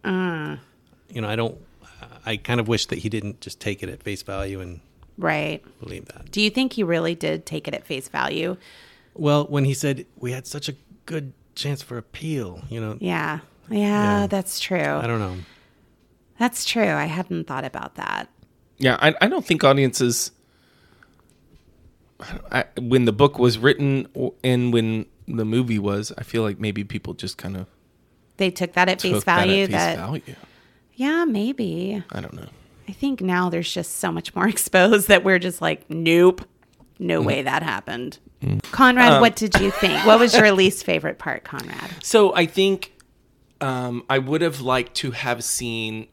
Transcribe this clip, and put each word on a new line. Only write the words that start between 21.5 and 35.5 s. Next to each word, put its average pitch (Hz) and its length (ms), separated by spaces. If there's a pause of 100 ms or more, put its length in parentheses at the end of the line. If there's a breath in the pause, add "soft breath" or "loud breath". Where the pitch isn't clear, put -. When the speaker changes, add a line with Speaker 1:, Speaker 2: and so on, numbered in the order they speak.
Speaker 3:
I - 120
don't, - 200
I, 131 120 (160)
when 123 240
the 113 80
book 139 260
was 120 200
written 135 480 (100)
o-, 127 260
and 123 300
when 110 340 (200)
the 113 180
movie 117 340
was, 101 400
I - 40
feel 113 200
like 101 160
maybe 104 260
people 95 300
just - 240
kind 95 180
of 92 100 (720)
Speaker 1:
They 190 120
took 180 220
that 180 160
at 190 120
face 185 120
Speaker 3:
took - 120
that 180 160
at 180 60
Speaker 1:
value, 196 200
Speaker 3:
face 180 100
Speaker 1:
that 165 220
Speaker 3:
value. 135 240 (720 soft breath)
Speaker 1:
Yeah, 311 320
maybe. 202 840
Speaker 3:
I - 100
don't - 140
know. 87 140 (400)
Speaker 1:
I 196 40
think 269 280
now 180 300
there's 170 220
just - 260
so 180 120
much 170 240
more 180 140
<laughs> 202 60
exposed 196 540
that 190 140
we're 190 160
just 175 220